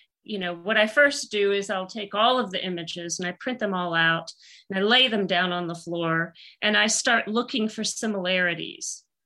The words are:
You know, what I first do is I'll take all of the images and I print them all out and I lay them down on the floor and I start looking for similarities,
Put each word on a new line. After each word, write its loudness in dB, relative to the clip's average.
You -8
know, -4
what -2
I 4
first 4
do 2
is -2
I'll -4
take -10
all 4
of -2
the -4
images -6
and -4
I -10
print -6
them -2
all -2
out 2
and -4
I 0
lay 6
them 0
down 0
on -4
the -6
floor -2
and 2
I 4
start 2
looking 0
for -6
similarities, -4